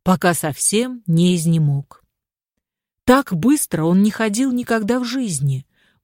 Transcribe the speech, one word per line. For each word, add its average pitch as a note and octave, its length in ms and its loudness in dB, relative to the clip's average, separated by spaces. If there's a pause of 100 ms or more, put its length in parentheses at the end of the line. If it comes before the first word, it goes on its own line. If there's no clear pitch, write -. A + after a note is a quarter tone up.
пока F#3 280 2
совсем A3+ 760 -4
не E3+ 260 4
изнемог. D#3 720 -2 (960)
Так B3+ 320 2
быстро F3+ 480 0
он F3 220 4
не G#3+ 80 2
ходил A3+ 400 -2
никогда A#3 480 -2
в B3 40 -4
жизни. D#3+ 640 -4 (380)